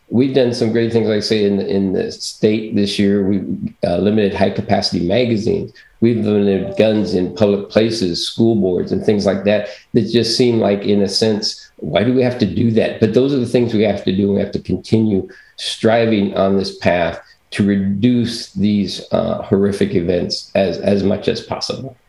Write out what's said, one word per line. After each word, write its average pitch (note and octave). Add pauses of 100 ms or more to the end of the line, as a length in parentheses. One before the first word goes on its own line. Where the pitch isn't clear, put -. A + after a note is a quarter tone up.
We've C3
done A#2+
some A2+
great A2+
things, A2
like G#2+
I -
say, G#2+
in G2+
the, G2
in G2
the F2+
state -
this G#2
year. G2+
We, G2 (460)
uh, F2
limited G2+
high-capacity G2
magazines. G#2+ (260)
We've A2+
limited G2+
guns G#2+
in F2+
public G2+
places, G#2+
school A2+
boards, F#2
and G2
things G#2
like G2
that, G#2 (240)
that A2
just A#2
seem A#2+
like, G2+
in G2+
a F#2+
sense, G#2 (100)
why F2+
do B2+
we B2+
have B2
to A2
do G2+
that? G#2+
But G#2
those C3+
are C#3
the A#2+
things A#2+
we G#2
have G2+
to F#2+
do. G2+
We G2
have F#2+
to G2
continue G#2 (280)
striving A2
on G2
this F#2+
path E2+ (300)
to G#2
reduce G2+
these, G2+
uh, F2+
horrific G2
events F2
as, F#2+
as G2
much G2
as -
possible. - (120)